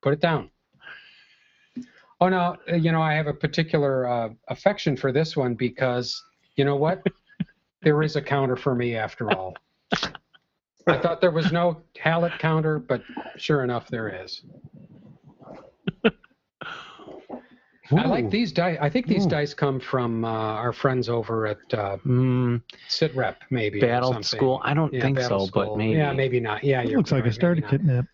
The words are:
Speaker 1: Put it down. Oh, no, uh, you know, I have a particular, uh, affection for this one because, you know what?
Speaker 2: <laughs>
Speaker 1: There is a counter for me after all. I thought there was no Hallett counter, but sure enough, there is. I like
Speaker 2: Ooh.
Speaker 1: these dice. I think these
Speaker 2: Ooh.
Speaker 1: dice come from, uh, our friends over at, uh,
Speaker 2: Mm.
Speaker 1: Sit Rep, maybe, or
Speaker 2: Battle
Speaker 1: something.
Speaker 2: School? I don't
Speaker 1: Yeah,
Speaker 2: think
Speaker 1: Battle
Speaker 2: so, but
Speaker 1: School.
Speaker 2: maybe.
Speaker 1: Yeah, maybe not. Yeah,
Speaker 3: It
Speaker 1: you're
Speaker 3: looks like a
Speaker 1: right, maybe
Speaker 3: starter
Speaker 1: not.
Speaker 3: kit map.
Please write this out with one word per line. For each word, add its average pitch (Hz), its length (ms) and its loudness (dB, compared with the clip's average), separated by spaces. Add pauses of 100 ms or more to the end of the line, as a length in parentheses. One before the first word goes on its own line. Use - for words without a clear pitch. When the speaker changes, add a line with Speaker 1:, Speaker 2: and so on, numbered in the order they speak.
Speaker 1:
Put 139 100 2
it 151 80 0
down. 165 300 0 (1700)
Oh, 180 80 4
no, 175 280 0 (140)
uh, 170 60 2
you 165 160 4
know, 160 100 2
I 156 120 2
have 156 120 0
a 147 80 -2
particular, 151 720 0
uh, 120 220 -2 (200)
affection 180 480 0
for 135 160 -2
this 156 240 0
one 127 180 0
because, 123 680 -2 (360)
you 143 80 4
know 143 120 2
what? 165 300 0
Speaker 2:
<laughs> 185 60 0 (720)
Speaker 1:
There 156 200 6
is 151 100 -2
a 147 80 -2
counter 135 320 0
for 127 220 0
me 120 180 -2
after 107 380 -2
all. 92 240 -4 (1300)
I 160 120 4
thought 170 220 0
there 180 120 4
was 156 180 0
no 170 320 0 (160)
Hallett 170 400 0
counter, 156 400 2
but - 240 -2 (360)
sure 143 260 0
enough, 120 240 -4
there 113 180 -6 (160)
is. - 200 -16 (3500)
I 185 160 4
like - 200 2
Speaker 2:
Ooh. 196 40 -2
Speaker 1:
these 208 220 0
dice. 170 280 0
I 147 80 0
think 247 200 0
these 196 180 2
Speaker 2:
Ooh. 156 40 4
Speaker 1:
dice 147 220 0
come 135 280 -2
from, 117 440 -2
uh, 113 40 -4
our 110 440 -2
friends 127 360 0
over 113 400 -2
at, - 260 -6
uh, 98 220 -2 (100)
Speaker 2:
Mm. 123 560 2 (240)
Speaker 1:
Sit - 300 0
Rep, 120 340 -4
maybe, 107 280 -2
or 117 100 4
Speaker 2:
Battle 123 240 2
Speaker 1:
something. 113 260 -4
Speaker 2:
School? 107 240 2
I 143 120 -2
don't 147 200 0
Speaker 1:
Yeah, 123 80 -2
Speaker 2:
think 135 140 2
Speaker 1:
Battle 120 300 0
Speaker 2:
so, 95 60 -4
but 98 120 2
Speaker 1:
School. 107 120 -6
Speaker 2:
maybe. 110 220 2
Speaker 1:
Yeah, 143 140 2
maybe 135 260 0
not. 110 240 -4
Yeah, 135 200 2
Speaker 3:
It 120 80 -2
Speaker 1:
you're 277 80 2
Speaker 3:
looks 185 120 2
like 139 80 4
a 123 60 0
Speaker 1:
right, 120 60 4
maybe 107 40 -2
Speaker 3:
starter 175 280 2
Speaker 1:
not. - 80 -4
Speaker 3:
kit 139 140 2
map. 131 300 4